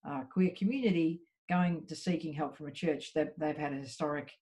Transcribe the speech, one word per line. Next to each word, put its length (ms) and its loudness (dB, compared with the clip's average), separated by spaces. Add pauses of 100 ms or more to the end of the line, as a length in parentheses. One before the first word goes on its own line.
uh, 140 -6 (100)
queer 240 4
community, 640 2 (280)
going 400 2
to 60 -8
seeking 380 -2
help 240 -4
from 120 -10
a 40 -10
church, 420 -2
that 240 0
they've 180 -2
had 180 -2
a 20 -4
historic 640 -4